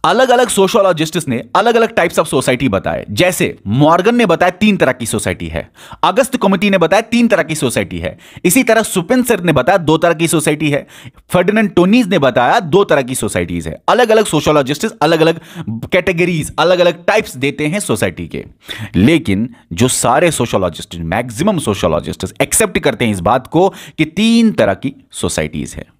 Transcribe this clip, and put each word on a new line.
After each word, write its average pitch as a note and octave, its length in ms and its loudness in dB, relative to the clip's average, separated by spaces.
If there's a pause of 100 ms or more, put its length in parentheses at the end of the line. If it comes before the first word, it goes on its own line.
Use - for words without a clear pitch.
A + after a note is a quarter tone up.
अलग-अलग A#3+ 440 4
सोशियोलॉजिस्ट्स F3+ 800 0
ने A#2+ 160 -4 (120)
अलग-अलग A3+ 380 2
types E3+ 240 0
of E3+ 80 0
society C3 420 0
बताए, E2 420 -4
जैसे D#3 560 0
मॉर्गन D#3 480 4
ने A#3+ 120 2
बताया F3 240 2
तीन G3+ 260 2
तरह B2+ 160 2
की A#2 140 -6
सोसाइटी G2 400 -4
है, D#2+ 240 -8 (340)
अगस्त G#3+ 320 0
कमेटी G3+ 340 0
ने F#3+ 80 2
बताया E3+ 220 2
तीन A#3+ 280 0
तरह F#3+ 140 2
की D#3 120 -4
सोसाइटी G#2 440 -4
है, E2 200 -8 (260)
इसी F3+ 180 2
तरह A3 200 2
सुपेंसर G#3+ 600 0
ने F3 100 0
बताया D3 260 2
दो D#3 200 2
तरह F3 140 2
की E3 160 -2
सोसाइटी D3+ 420 0
है, C#3+ 160 -4 (420)
फर्डिनेंड G3 460 2
टोनीज G3 340 4
ने F3+ 100 2
बताया C3+ 420 2
दो F#3 240 2
तरह D3 180 2
की B2+ 120 -6
सोसाइटीज F2 540 -4
है। - 200 -12
अलग-अलग A3 360 4
सोशियोलॉजिस्ट्स D3+ 760 -2
अलग-अलग E3 380 2 (300)
कैटेगरीज, F3 880 -2
अलग-अलग E3+ 460 2
टाइप्स G#3+ 320 -2
देते C#3 300 -4
हैं F#3 140 -4
सोसाइटी F#2 480 -4
के, - 160 -10 (520)
लेकिन A2+ 520 2 (240)
जो A#2 160 0
सारे C#3+ 420 0
सोशियोलॉजिस्ट, F#2+ 680 -4
मैक्सिमम A#2+ 640 -4
सोशियोलॉजिस्ट्स F2 840 -4
एक्सेप्ट G#3+ 360 -2
करते C3+ 260 0
हैं A2 80 0
इस F#2+ 80 -4
बात A#2 260 0
को F3+ 220 2
कि - 360 -4
तीन A3 480 2
तरह G2+ 220 2
की - 200 -8 (180)
सोसाइटीज D#2 640 -6
है - 100 -14 (140)